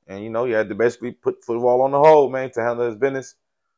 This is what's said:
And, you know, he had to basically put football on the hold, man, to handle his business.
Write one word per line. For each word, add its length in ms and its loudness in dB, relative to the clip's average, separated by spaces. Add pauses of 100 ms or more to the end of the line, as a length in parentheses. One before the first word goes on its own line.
And, 160 -14
you 60 -12
know, 160 -2
he 60 -2
had 180 0
to 60 -8
basically 360 -2
put 320 -6
football 380 0
on 100 0
the 80 0
hold, 320 6
man, 200 -8
to 100 -6
handle 240 -2
his 120 -6
business. 360 -4 (440)